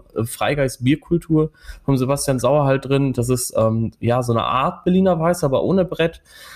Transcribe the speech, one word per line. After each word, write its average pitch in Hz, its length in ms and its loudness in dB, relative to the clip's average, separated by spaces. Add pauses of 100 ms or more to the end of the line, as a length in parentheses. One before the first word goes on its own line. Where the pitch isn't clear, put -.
(160)
äh, - 80 -2
Freigeist 127 600 -2
Bierkultur, 156 640 0 (340)
vom 139 140 0
Sebastian 131 400 0
Sauer 139 280 2
halt 135 220 0
drin. 139 260 0
Das 120 160 -2
ist, 127 280 -2
ähm, 110 320 0 (100)
ja, 117 220 0
so 123 120 -2
eine 113 100 0
Art 147 400 -2
Berliner 180 360 2
Weiße, 170 280 0
aber 123 160 0
ohne 175 200 2
Brett, 165 380 -2 (340)